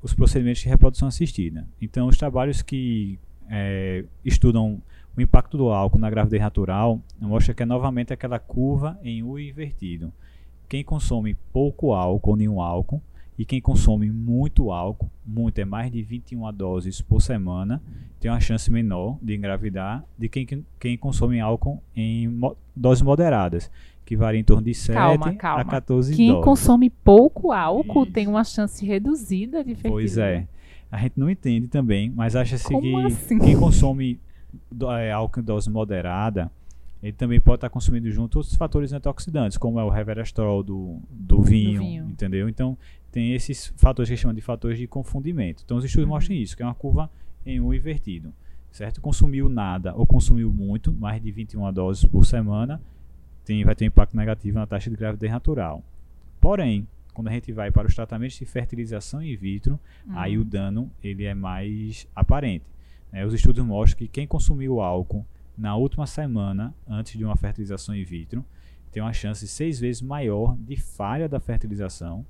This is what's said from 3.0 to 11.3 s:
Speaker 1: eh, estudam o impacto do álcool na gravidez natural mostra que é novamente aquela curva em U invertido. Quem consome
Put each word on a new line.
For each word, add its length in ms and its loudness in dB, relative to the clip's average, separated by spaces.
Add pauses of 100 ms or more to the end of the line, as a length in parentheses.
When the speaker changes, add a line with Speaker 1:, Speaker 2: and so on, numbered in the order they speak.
Speaker 1:
eh, 540 -4 (200)
estudam 560 2 (360)
o 40 -4
impacto 380 6
do 120 2
álcool 280 4
na 100 4
gravidez 340 0
natural 580 0 (200)
mostra 320 2
que 100 -6
é 40 -2
novamente 460 -2
aquela 260 -6
curva 640 -4
em 200 -8
U 160 -10
invertido. 760 -10 (560)
Quem 160 -8
consome 520 -2 (160)